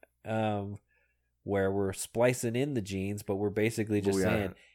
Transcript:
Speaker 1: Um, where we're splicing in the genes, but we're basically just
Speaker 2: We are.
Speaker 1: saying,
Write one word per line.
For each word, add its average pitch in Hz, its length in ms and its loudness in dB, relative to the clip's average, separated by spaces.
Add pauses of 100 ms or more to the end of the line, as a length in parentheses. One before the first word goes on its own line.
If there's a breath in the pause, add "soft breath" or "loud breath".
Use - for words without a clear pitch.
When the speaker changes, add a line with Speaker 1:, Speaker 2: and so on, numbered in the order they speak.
(260)
Speaker 1:
Um, 104 520 -2 (680)
where 98 280 2
we're 98 220 0
splicing 120 600 0
in 139 200 0
the 117 80 0
genes, 98 400 -4
but 101 140 -2
we're 104 140 0
basically 107 520 0
just 98 160 2
Speaker 2:
We 95 60 2
are. - 20 2
Speaker 1:
saying, 101 280 0 (200 soft breath)